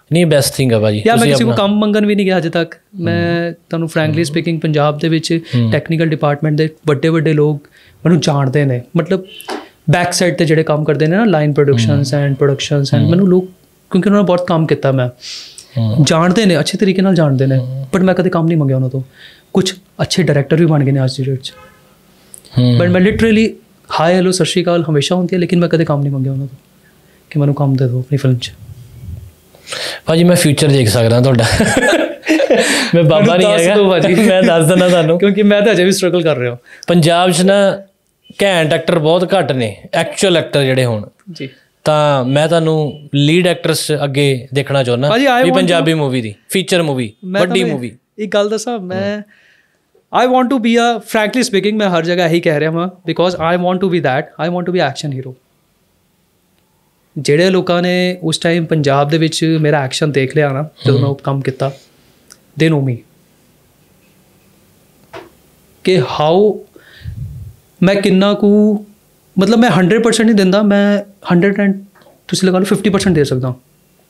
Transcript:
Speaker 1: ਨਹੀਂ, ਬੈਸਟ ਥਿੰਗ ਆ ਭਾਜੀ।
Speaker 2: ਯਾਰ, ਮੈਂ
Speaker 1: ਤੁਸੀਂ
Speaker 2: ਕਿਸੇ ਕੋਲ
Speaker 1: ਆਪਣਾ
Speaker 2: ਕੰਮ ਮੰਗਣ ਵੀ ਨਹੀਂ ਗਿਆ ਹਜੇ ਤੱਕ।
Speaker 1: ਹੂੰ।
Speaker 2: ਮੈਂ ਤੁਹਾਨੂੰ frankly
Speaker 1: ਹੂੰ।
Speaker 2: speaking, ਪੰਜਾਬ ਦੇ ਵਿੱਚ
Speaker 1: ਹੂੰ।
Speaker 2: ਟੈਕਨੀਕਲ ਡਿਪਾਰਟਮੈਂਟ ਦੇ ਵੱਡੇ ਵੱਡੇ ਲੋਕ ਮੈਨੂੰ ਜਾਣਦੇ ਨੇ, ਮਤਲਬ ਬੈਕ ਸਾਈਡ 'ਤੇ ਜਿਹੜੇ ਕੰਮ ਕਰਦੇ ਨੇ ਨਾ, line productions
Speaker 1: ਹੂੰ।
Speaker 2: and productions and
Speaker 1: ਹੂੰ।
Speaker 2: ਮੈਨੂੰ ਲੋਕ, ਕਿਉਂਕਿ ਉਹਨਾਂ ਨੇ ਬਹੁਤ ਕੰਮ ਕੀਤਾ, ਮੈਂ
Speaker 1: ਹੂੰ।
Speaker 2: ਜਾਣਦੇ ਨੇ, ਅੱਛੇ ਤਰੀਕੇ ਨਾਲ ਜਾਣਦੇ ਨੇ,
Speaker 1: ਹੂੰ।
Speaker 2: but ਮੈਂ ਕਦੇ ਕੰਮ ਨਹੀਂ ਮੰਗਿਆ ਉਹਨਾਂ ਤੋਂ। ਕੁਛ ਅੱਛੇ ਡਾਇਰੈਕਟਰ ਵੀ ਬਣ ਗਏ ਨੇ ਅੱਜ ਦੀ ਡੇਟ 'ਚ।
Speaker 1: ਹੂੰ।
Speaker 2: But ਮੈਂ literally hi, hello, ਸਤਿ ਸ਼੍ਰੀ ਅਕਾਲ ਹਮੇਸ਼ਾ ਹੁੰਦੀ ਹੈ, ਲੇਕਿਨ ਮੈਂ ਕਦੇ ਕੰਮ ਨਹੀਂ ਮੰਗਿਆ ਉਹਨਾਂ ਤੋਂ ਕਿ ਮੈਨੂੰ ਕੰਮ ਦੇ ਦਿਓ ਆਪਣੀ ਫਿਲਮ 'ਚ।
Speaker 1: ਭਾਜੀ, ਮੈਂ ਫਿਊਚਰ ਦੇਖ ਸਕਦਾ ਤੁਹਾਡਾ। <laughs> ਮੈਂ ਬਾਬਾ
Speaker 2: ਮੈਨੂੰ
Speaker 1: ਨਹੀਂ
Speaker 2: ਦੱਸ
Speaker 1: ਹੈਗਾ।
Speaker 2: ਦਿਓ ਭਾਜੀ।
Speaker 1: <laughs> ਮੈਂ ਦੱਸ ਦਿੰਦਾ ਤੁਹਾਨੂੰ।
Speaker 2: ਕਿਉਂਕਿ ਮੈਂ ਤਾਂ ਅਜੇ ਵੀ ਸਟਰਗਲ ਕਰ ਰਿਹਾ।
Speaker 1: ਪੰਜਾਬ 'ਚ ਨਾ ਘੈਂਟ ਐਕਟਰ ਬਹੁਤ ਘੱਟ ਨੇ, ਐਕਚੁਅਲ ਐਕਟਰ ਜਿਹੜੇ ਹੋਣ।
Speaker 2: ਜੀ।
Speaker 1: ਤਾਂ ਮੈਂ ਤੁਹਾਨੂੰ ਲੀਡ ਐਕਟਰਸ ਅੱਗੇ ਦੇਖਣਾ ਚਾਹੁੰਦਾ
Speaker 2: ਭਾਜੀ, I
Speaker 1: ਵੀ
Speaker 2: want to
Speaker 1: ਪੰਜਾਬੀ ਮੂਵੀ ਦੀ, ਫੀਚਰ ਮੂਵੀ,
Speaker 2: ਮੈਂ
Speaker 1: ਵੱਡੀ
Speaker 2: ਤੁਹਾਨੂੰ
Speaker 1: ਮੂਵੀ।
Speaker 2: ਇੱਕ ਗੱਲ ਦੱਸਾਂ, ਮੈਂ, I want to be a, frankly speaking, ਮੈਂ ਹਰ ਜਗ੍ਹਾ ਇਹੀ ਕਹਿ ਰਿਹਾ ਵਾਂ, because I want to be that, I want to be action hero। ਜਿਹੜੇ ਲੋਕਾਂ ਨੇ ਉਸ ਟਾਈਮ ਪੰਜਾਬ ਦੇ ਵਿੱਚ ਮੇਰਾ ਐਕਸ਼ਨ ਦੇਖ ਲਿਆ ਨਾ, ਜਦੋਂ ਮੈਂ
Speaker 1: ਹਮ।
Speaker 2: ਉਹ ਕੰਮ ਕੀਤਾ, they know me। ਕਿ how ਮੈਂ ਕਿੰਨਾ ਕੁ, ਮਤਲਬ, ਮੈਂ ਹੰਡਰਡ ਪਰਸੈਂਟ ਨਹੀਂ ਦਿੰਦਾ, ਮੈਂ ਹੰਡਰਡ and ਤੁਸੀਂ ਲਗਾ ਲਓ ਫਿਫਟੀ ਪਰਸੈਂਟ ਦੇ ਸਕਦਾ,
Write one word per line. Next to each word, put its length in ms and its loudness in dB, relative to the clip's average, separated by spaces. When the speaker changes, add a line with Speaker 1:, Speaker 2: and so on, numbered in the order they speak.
Speaker 1:
ਨਹੀਂ, 120 4
ਬੈਸਟ 300 0
ਥਿੰਗ 180 0
ਆ 60 2
ਭਾਜੀ। 180 0
Speaker 2:
ਯਾਰ, 100 -2
ਮੈਂ 100 2
Speaker 1:
ਤੁਸੀਂ 140 2
Speaker 2:
ਕਿਸੇ 120 2
ਕੋਲ 100 0
Speaker 1:
ਆਪਣਾ 140 0
Speaker 2:
ਕੰਮ 120 0
ਮੰਗਣ 260 0
ਵੀ 100 0
ਨਹੀਂ 100 0
ਗਿਆ 120 0
ਹਜੇ 120 -2
ਤੱਕ। 240 -4
Speaker 1:
ਹੂੰ। 300 -16
Speaker 2:
ਮੈਂ 480 -2
ਤੁਹਾਨੂੰ 460 -8
frankly 260 0
Speaker 1:
ਹੂੰ। 120 -6
Speaker 2:
speaking, 240 -2
ਪੰਜਾਬ 380 0
ਦੇ 120 -2
ਵਿੱਚ 300 -2
Speaker 1:
ਹੂੰ। 160 0
Speaker 2:
ਟੈਕਨੀਕਲ 340 -2
ਡਿਪਾਰਟਮੈਂਟ 520 -2
ਦੇ 120 0
ਵੱਡੇ 220 0
ਵੱਡੇ 240 0
ਲੋਕ 340 0
ਮੈਨੂੰ 140 4
ਜਾਣਦੇ 460 0
ਨੇ, 160 -2
ਮਤਲਬ 280 -2
ਬੈਕ 240 0
ਸਾਈਡ 200 0
'ਤੇ 120 0
ਜਿਹੜੇ 180 2
ਕੰਮ 200 -2
ਕਰਦੇ 240 0
ਨੇ 100 2
ਨਾ, 60 2
line 300 2
productions 500 2
Speaker 1:
ਹੂੰ। 220 -2
Speaker 2:
and 80 0
productions 500 -2
and 180 0
Speaker 1:
ਹੂੰ। 80 2
Speaker 2:
ਮੈਨੂੰ 180 2
ਲੋਕ, 220 2
ਕਿਉਂਕਿ 180 0
ਉਹਨਾਂ 120 2
ਨੇ 40 0
ਬਹੁਤ 220 0
ਕੰਮ 180 0
ਕੀਤਾ, 260 0
ਮੈਂ 160 0
Speaker 1:
ਹੂੰ। 260 0
Speaker 2:
ਜਾਣਦੇ 420 2
ਨੇ, 140 2
ਅੱਛੇ 180 -4
ਤਰੀਕੇ 240 0
ਨਾਲ 140 2
ਜਾਣਦੇ 320 2
ਨੇ, 100 2
Speaker 1:
ਹੂੰ। 360 -6
Speaker 2:
but 120 2
ਮੈਂ 100 2
ਕਦੇ 140 0
ਕੰਮ 180 0
ਨਹੀਂ 100 0
ਮੰਗਿਆ 180 0
ਉਹਨਾਂ 140 -2
ਤੋਂ। 120 -6
ਕੁਛ 220 0
ਅੱਛੇ 220 -2
ਡਾਇਰੈਕਟਰ 320 0
ਵੀ 100 2
ਬਣ 180 2
ਗਏ 80 0
ਨੇ 120 0
ਅੱਜ 140 -4
ਦੀ 60 -4
ਡੇਟ 180 -4
'ਚ। 120 -16
Speaker 1:
ਹੂੰ। 200 2
Speaker 2:
But 100 2
ਮੈਂ 120 2
literally 460 2
hi, 160 2
hello, 140 2
ਸਤਿ 140 0
ਸ਼੍ਰੀ 180 -2
ਅਕਾਲ 260 0
ਹਮੇਸ਼ਾ 260 0
ਹੁੰਦੀ 200 -2
ਹੈ, 40 0
ਲੇਕਿਨ 200 0
ਮੈਂ 100 0
ਕਦੇ 160 2
ਕੰਮ 160 -2
ਨਹੀਂ 100 -2
ਮੰਗਿਆ 200 -2
ਉਹਨਾਂ 160 -6
ਤੋਂ 100 -18
ਕਿ 100 -4
ਮੈਨੂੰ 160 2
ਕੰਮ 200 0
ਦੇ 120 0
ਦਿਓ 120 -2
ਆਪਣੀ 180 -4
ਫਿਲਮ 180 2
'ਚ। 160 -8
Speaker 1:
ਭਾਜੀ, 180 2
ਮੈਂ 120 6
ਫਿਊਚਰ 320 2
ਦੇਖ 220 4
ਸਕਦਾ 320 2
ਤੁਹਾਡਾ। 220 2
<laughs> 220 0
ਮੈਂ 80 4
ਬਾਬਾ 160 4
Speaker 2:
ਮੈਨੂੰ 180 2
Speaker 1:
ਨਹੀਂ 100 2
Speaker 2:
ਦੱਸ 140 2
Speaker 1:
ਹੈਗਾ। 120 2
Speaker 2:
ਦਿਓ 160 4
ਭਾਜੀ। 260 2
Speaker 1:
<laughs> 140 4
ਮੈਂ 140 4
ਦੱਸ 240 2
ਦਿੰਦਾ 220 4
ਤੁਹਾਨੂੰ। 300 2
Speaker 2:
ਕਿਉਂਕਿ 240 2
ਮੈਂ 180 4
ਤਾਂ 120 2
ਅਜੇ 100 2
ਵੀ 80 2
ਸਟਰਗਲ 300 0
ਕਰ 160 0
ਰਿਹਾ। 200 -4
Speaker 1:
ਪੰਜਾਬ 440 2
'ਚ 100 0
ਨਾ 400 2
ਘੈਂਟ 300 0
ਐਕਟਰ 260 -2
ਬਹੁਤ 380 0
ਘੱਟ 140 -2
ਨੇ, 320 -6
ਐਕਚੁਅਲ 440 0
ਐਕਟਰ 260 -2
ਜਿਹੜੇ 220 0
ਹੋਣ। 200 -4
Speaker 2:
ਜੀ। 180 -14
Speaker 1:
ਤਾਂ 420 2
ਮੈਂ 220 0
ਤੁਹਾਨੂੰ 680 -2
ਲੀਡ 320 2
ਐਕਟਰਸ 440 -2
ਅੱਗੇ 500 -2
ਦੇਖਣਾ 300 0
ਚਾਹੁੰਦਾ 260 -2
Speaker 2:
ਭਾਜੀ, 160 0
I 40 2
Speaker 1:
ਵੀ 60 2
Speaker 2:
want 120 2
to 80 0
Speaker 1:
ਪੰਜਾਬੀ 380 0
ਮੂਵੀ 280 -2
ਦੀ, 140 -8
ਫੀਚਰ 340 -2
ਮੂਵੀ, 300 -4
Speaker 2:
ਮੈਂ 160 -4
Speaker 1:
ਵੱਡੀ 180 0
Speaker 2:
ਤੁਹਾਨੂੰ 180 -2
Speaker 1:
ਮੂਵੀ। 180 -10
Speaker 2:
ਇੱਕ 160 -8
ਗੱਲ 160 0
ਦੱਸਾਂ, 300 -6
ਮੈਂ, 400 -6
I 40 2
want 160 2
to 120 -2
be 160 0
a, 260 0
frankly 460 -2
speaking, 320 -2
ਮੈਂ 140 0
ਹਰ 160 -2
ਜਗ੍ਹਾ 220 0
ਇਹੀ 120 0
ਕਹਿ 200 0
ਰਿਹਾ 120 -2
ਵਾਂ, 160 -4
because 460 -4
I 300 -2
want 220 -2
to 80 -2
be 60 0
that, 260 -2
I 80 -4
want 160 -4
to 60 -4
be 60 0
action 280 -10
hero। 140 -14
ਜਿਹੜੇ 320 2
ਲੋਕਾਂ 320 0
ਨੇ 420 0
ਉਸ 140 -4
ਟਾਈਮ 280 -2
ਪੰਜਾਬ 440 0
ਦੇ 80 0
ਵਿੱਚ 440 -2
ਮੇਰਾ 200 0
ਐਕਸ਼ਨ 300 -4
ਦੇਖ 240 -2
ਲਿਆ 140 0
ਨਾ, 200 -6
ਜਦੋਂ 140 2
ਮੈਂ 80 0
Speaker 1:
ਹਮ। 40 -2
Speaker 2:
ਉਹ 40 -4
ਕੰਮ 260 -6
ਕੀਤਾ, 300 -6
they 140 2
know 140 -2
me। 60 -4
ਕਿ 180 2
how 560 0
ਮੈਂ 120 2
ਕਿੰਨਾ 380 2
ਕੁ, 440 2
ਮਤਲਬ, 200 2
ਮੈਂ 100 4
ਹੰਡਰਡ 340 2
ਪਰਸੈਂਟ 240 2
ਨਹੀਂ 100 4
ਦਿੰਦਾ, 240 2
ਮੈਂ 380 2
ਹੰਡਰਡ 300 2
and 180 0
ਤੁਸੀਂ 220 0
ਲਗਾ 80 0
ਲਓ 80 0
ਫਿਫਟੀ 240 0
ਪਰਸੈਂਟ 260 0
ਦੇ 80 2
ਸਕਦਾ, 300 -4